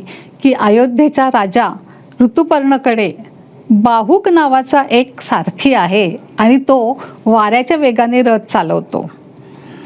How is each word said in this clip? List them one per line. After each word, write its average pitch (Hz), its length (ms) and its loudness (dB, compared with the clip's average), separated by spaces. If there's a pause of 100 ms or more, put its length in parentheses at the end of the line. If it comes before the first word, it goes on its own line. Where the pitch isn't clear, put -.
(420)
की 269 100 2
अयोध्येच्या 247 760 2
राजा 208 500 0 (440)
ऋतुपर्णकडे 262 920 0 (580)
बाहुक 233 580 2
नावाचा 277 600 2
एक 262 300 -2
सारथी 220 540 -2
आहे 196 420 0 (220)
आणि 226 180 4
तो 269 460 0 (240)
वाऱ्याच्या 226 500 2
वेगाने 247 460 0
रथ 233 160 2
चालवतो. 170 720 -4 (760)